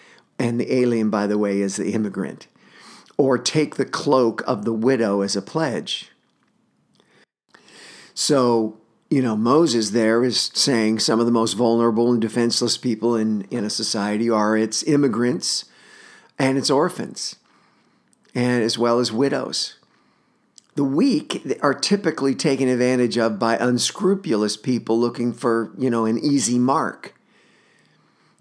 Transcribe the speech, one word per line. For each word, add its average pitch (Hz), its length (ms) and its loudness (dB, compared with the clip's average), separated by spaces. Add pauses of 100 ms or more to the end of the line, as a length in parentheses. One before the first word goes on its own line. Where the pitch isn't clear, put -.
(380)
And 120 220 -2
the 120 140 -2
alien, 117 360 2
by 104 180 0
the 104 100 0
way, 101 240 0
is 98 160 -4
the 98 160 -4
immigrant. 95 540 -6 (680)
"Or 135 200 4
take 147 380 -2
the 131 100 -2
cloak 131 600 0
of 104 200 -2
the 113 80 0
widow 110 480 2
as 101 140 -2
a 98 60 -2
pledge." 123 680 -4 (2000)
So, 120 640 2 (320)
you 135 120 2
know, 110 160 0
Moses 117 540 2
there 113 340 2
is - 280 -2
saying 110 460 0
some 113 220 2
of 117 40 2
the 117 60 2
most 113 220 0
vulnerable 117 580 2
and 117 100 0
defenseless 117 560 -2
people 117 380 -2
in, 110 340 -2
in 117 140 -6
a 104 60 -6
society 107 600 -4
are 110 280 2
its 110 260 -2
immigrants 123 840 0 (720)
and 135 200 2
its 131 120 -2
orphans, - 680 -2 (960)
and 123 280 2
as 110 160 -2
well 117 220 2
as 117 140 0
widows. 131 680 -2 (960)
The 143 80 0
weak 143 760 0
are 139 120 2
typically 156 600 0
taken 135 320 0
advantage 123 500 2
of 113 220 0
by 117 160 2
unscrupulous 123 1000 0
people 117 420 -2
looking 120 320 -2
for, 113 460 -2
you 127 120 0
know, 117 140 0
an 113 160 0
easy 123 400 0
mark. 131 560 -2 (1300)